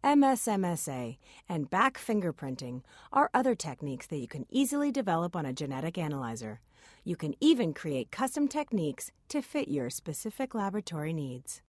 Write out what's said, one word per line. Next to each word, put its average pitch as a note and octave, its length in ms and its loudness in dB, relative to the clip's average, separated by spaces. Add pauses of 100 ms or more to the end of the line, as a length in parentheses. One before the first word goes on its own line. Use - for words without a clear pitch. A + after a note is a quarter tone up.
M C#4+ 200 8
S C4 240 4
M G3 160 2
S F3 240 0
A, B2+ 300 -6 (320)
and D#3 200 0
back A#3+ 280 4
fingerprinting C3+ 840 -2 (300)
are - 220 6
other B3+ 220 4
techniques C#3 520 -6
that D#3 100 -4
you B2 100 -6
can - 220 -10
easily C#4+ 420 2
develop F3 440 0
on D#3+ 100 -2
a C3 80 -4
genetic C#3 440 -4
analyzer. A#2 640 -4 (420)
You F3 120 -4
can D3+ 260 -4
even A#3+ 320 4
create C#3 360 -4
custom C4+ 380 0
techniques G#3 640 -2 (180)
to - 120 -2
fit - 260 -4
your C3 220 -2
specific - 680 -8
laboratory F#3 580 -4
needs. C3+ 480 -8 (100)